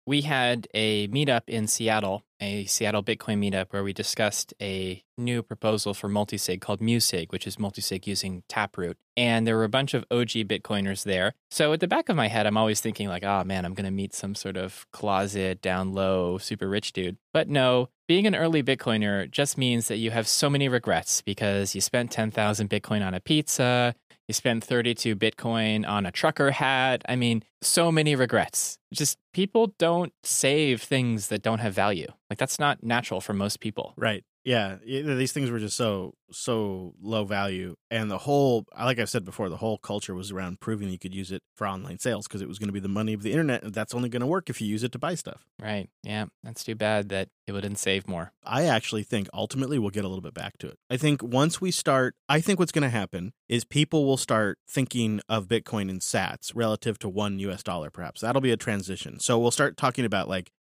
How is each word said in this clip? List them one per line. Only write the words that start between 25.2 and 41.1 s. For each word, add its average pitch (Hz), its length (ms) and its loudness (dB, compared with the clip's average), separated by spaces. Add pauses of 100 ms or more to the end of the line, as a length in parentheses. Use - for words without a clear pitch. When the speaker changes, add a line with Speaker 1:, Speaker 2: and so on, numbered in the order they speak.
Speaker 1:
on 101 200 0
a 92 60 -4
trucker 143 400 4
hat. 131 540 2
I 123 100 0
mean, 117 260 2 (180)
so 170 320 4
many 151 240 4
regrets. 117 600 2 (160)
Just - 240 0 (160)
people 202 440 2
don't 170 440 4
save 139 580 2
things 120 480 0
that 104 140 -2
don't 113 160 0
have 110 160 -2
value. 101 320 2 (240)
Like, - 80 -6
that's - 200 -2
not 147 240 2
natural 113 380 0
for 104 140 -4
most 101 260 -2
people. - 380 -8
Speaker 2:
Right. 107 260 -2 (200)
Yeah. 104 420 0
Y-, 135 160 -4
these 135 300 0
things 139 180 0
were 117 80 -4
just 107 180 -4
so, 98 380 -2 (180)
so 101 680 -4
low 107 240 -2
value. 95 500 -2 (160)
And 110 200 -2
the 92 80 -2
whole, 135 460 2 (120)
like 120 220 0
I've 107 120 -2
said 107 140 -2
before, 92 240 -6
the 80 100 -6
whole 110 180 -2
culture 101 380 -8
was 92 180 -8
around 92 280 -6
proving 104 280 -4
you 92 100 -6
could 92 160 -10